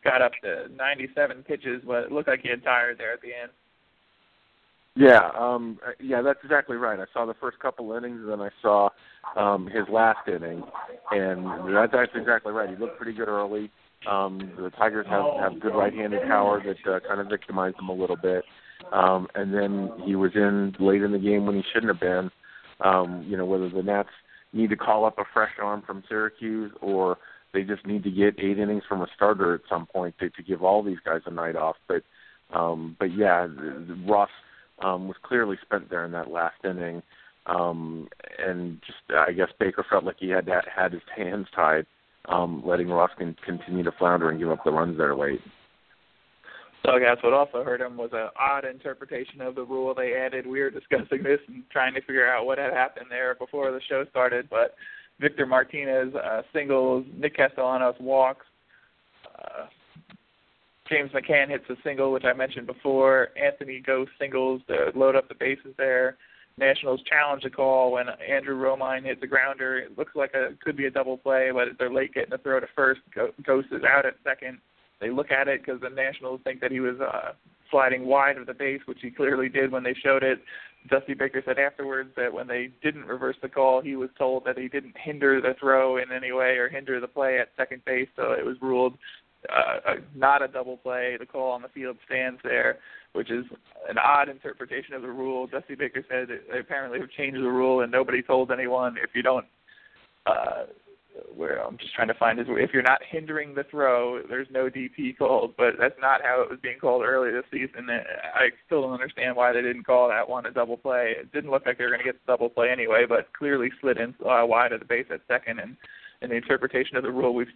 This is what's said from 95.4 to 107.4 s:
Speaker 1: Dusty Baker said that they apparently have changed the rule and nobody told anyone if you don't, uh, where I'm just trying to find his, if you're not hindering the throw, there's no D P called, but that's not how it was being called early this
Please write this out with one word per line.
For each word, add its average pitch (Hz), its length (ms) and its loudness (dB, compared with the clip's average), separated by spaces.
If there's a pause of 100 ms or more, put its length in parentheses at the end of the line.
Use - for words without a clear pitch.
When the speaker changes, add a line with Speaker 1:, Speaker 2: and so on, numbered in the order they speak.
Speaker 1:
Dusty 135 280 -10
Baker 131 340 -6
said 127 200 -4
that 104 200 -12
they 123 100 -4
apparently 131 420 -8
have 131 100 -12
changed 135 300 -6
the 123 100 0
rule 127 300 2
and 120 100 -2
nobody 127 300 0
told 131 280 2
anyone 123 480 -2
if - 160 -6
you 123 80 -2
don't, 127 240 2 (800)
uh, 58 380 0 (720)
where 71 300 -4
I'm 87 120 -10
just - 180 -14
trying 113 120 0
to 113 60 0
find 117 260 2
his, 120 100 -4
if 127 220 0
you're 131 120 2
not 131 200 4
hindering 156 500 -8
the 139 120 -4
throw, 123 640 0
there's 131 220 -6
no 131 180 -2
D 127 180 -10
P 127 240 -8
called, 117 460 2
but 120 200 4
that's 127 220 0
not 135 220 2
how 127 200 2
it 110 80 0
was 127 120 -12
being 123 180 -10
called 123 240 2
early 127 280 2
this 123 200 -4